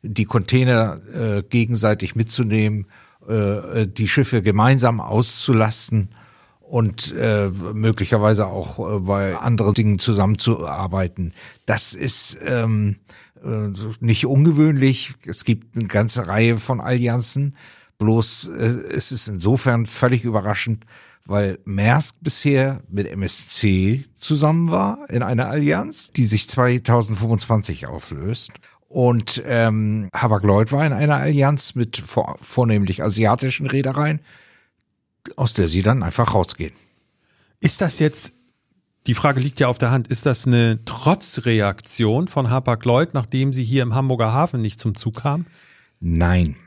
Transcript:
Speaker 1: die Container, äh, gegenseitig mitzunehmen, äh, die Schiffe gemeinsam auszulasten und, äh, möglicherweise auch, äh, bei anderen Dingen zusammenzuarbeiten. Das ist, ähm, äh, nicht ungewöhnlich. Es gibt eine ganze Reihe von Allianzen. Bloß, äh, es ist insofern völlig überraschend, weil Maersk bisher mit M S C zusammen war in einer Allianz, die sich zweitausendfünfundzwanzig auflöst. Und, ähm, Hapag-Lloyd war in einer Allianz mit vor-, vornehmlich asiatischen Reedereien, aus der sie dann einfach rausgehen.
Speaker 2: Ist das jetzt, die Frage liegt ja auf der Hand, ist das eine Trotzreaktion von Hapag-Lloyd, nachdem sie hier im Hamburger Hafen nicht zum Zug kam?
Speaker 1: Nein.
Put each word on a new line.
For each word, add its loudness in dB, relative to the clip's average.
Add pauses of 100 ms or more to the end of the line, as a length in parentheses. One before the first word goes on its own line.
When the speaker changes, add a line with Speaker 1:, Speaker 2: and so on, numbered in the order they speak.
Speaker 1:
die -2
Container, 2 (140)
äh, -2
gegenseitig 0
mitzunehmen, 0 (400)
äh, -2
die -2
Schiffe 2
gemeinsam 4
auszulasten 0 (500)
und, -2
äh, 0
möglicherweise 0
auch, -6
äh, -2
bei -2
anderen 2
Dingen 2
zusammenzuarbeiten. -2 (320)
Das 0
ist, -2
ähm, 0 (460)
äh, -6 (320)
nicht 2
ungewöhnlich. 4 (100)
Es -6
gibt -2
eine -4
ganze 0
Reihe 2
von -4
Allianzen. -2 (400)
Bloß, 0
äh, -4 (280)
es -2
ist -2
insofern 0
völlig 0
überraschend, -2 (400)
weil -2
Maersk 0
bisher 0
mit -4
M -6
S -4
C 2 (160)
zusammen 2
war -2
in -2
einer -2
Allianz, -2
die 0
sich 0
zweitausendfünfundzwanzig 0
auflöst. -8 (360)
Und, 0
ähm, 0
Hapag-Lloyd 2
war 2
in 2
einer 2
Allianz 2
mit -2
vor-, -4
vornehmlich 0
asiatischen 0
Reedereien, -2 (1160)
aus 0
der 0
sie 0
dann 2
einfach 0
rausgehen. -2 (880)
Speaker 2:
Ist 0
das -2
jetzt, -2 (760)
die 0
Frage 0
liegt -4
ja 4
auf -2
der 0
Hand, 0
ist -4
das 0
eine 2
Trotzreaktion 0
von -2
Hapag-Lloyd, 0
nachdem -2
sie -4
hier 0
im -2
Hamburger 0
Hafen 0
nicht -4
zum -2
Zug -6
kam? -4 (560)
Speaker 1:
Nein. 2 (100)